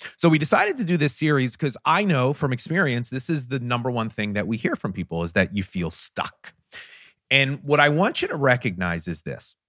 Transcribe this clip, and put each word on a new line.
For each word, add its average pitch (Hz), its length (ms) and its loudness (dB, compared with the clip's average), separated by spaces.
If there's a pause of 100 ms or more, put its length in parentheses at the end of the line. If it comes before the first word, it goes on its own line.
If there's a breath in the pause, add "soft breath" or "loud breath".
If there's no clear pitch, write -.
(160 loud breath)
so 170 120 4
we 160 100 6
decided 202 380 4
to 247 80 -2
do 175 120 0
this 147 200 0
series 139 400 2
'cause 139 280 -4
I 170 200 2
know 139 280 2
from 143 200 -2
experience, 127 580 0
this 131 180 -6
is 143 200 -2
the 135 100 -2
number 123 320 -2
one 117 180 -2
thing 104 260 -4
that 101 120 0
we 113 100 -2
hear - 200 -2
from 101 160 -6
people 85 320 -4
is 87 80 -6
that 95 240 2
you 95 80 0
feel 85 260 -4
stuck. - 640 -6 (760 loud breath)
And 139 300 2
what 143 160 2
I 147 100 6
want 180 340 2
you - 60 -2
to - 80 -4
recognize 92 680 0
is 82 160 -6
this. - 320 -10 (140)